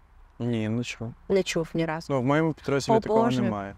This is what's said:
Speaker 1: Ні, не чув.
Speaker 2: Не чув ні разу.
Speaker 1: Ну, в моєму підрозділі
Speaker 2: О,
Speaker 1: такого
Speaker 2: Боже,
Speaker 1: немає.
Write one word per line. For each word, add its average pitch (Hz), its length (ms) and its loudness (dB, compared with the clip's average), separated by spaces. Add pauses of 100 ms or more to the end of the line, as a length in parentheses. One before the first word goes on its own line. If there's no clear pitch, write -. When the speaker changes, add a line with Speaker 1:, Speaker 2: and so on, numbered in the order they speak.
(420)
Speaker 1:
Ні, 113 280 0
не 117 140 -2
чув. - 300 -10 (160)
Speaker 2:
Не 190 140 2
чув 165 300 -4
ні 165 120 0
разу. 160 280 -6
Speaker 1:
Ну, 131 80 0
в - 20 -2
моєму 151 300 2
підрозділі 139 420 0
Speaker 2:
О, 226 40 6
Speaker 1:
такого 220 240 2
Speaker 2:
Боже, 247 180 2
Speaker 1:
немає. 196 360 -4